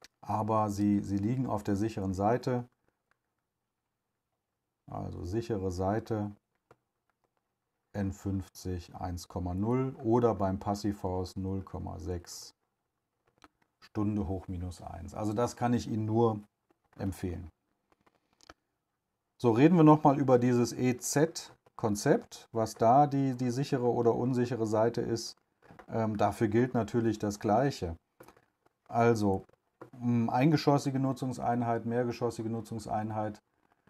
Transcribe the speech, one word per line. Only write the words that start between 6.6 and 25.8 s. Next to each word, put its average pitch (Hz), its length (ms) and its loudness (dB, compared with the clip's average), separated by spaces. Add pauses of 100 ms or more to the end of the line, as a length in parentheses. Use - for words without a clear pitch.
N 98 180 -2
fünfzig 92 840 -8
eins 90 320 -8
Komma 90 280 -6
null 127 480 -2
oder 113 320 4
beim 95 240 0
Passivhaus 98 760 -4
null 95 280 -4
Komma 90 360 -10
sechs. 87 540 -10 (1300)
Stunde 104 480 -2
hoch 92 200 -8
minus 90 340 -8
eins. 85 340 -14
Also 107 180 -4
das 120 220 -2
kann 120 180 0
ich 117 140 -2
Ihnen 107 180 -4
nur 110 360 2 (560)
empfehlen. 87 520 -6 (1900)
So, 120 100 4
reden 151 260 6
wir 160 60 8
noch 151 200 8
mal 143 160 6
über 131 200 6
dieses 120 340 2
E-Z-Konzept, - 1800 -2
was 110 240 -4
da 127 320 6
die, 135 280 -2
die 123 160 -2
sichere 123 400 0
oder 117 240 4
unsichere 123 520 0
Seite 110 340 0
ist. 117 340 -6 (540)